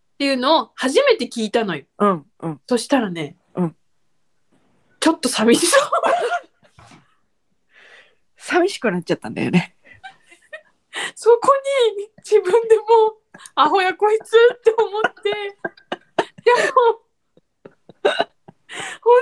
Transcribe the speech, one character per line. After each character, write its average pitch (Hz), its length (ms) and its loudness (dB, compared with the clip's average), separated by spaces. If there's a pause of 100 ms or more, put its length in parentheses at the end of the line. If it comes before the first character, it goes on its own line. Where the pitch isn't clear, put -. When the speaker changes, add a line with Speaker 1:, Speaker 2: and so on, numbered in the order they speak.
(180)
Speaker 1:
て 277 60 -4
い 277 80 0
う 269 40 -2
の 262 260 0
を - 120 -14
初 285 280 0
め 554 140 2
て 233 100 -6
聞 226 160 -8
い 214 80 -6
た 233 140 -2
の 170 120 -6
よ。 135 80 -14 (140)
Speaker 2:
う 208 80 2
ん、 175 200 -2 (140)
う 165 80 -8
ん。 151 180 -10
Speaker 1:
そ 240 120 -2
し - 100 -8
た 269 120 2
ら 208 100 -6
ね、 160 260 -10 (180)
Speaker 2:
う 180 100 -2
ん。 156 120 -6 (1200)
Speaker 1:
ち - 80 2
ょ - 40 4
っ 330 80 -6
と 247 80 -6
寂 220 260 2
し 330 120 0
そ 523 120 2
う。 587 60 2
Speaker 2:
<laughs> - 1040 -6 (1500)
寂 349 340 -2
し - 80 -12
く 220 120 -2
な 180 80 -4
っ 170 40 -6
ち - 100 -6
ゃ - 20 0
っ - 40 -6
た - 100 -14
ん - 60 -12
だ - 80 -6
よ 123 80 -4
ね。 - 260 -2 (1400)
Speaker 1:
そ - 160 0 (120)
こ 523 100 2 (460)
に 415 100 -12 (100)
自 415 220 2
分 440 280 0
で 440 100 6
も、 427 60 -6 (720)
ア 294 120 4
ホ 370 140 2
や 370 120 -2
こ 427 160 0
い 440 100 0
つ - 160 -2 (180)
っ - 60 -18
て 440 180 2
思 403 220 -2
っ - 20 -2 (200)
て。 403 100 -4 (1120)
で 480 80 4 (200)
も、 466 320 2 (2000)
本 480 220 4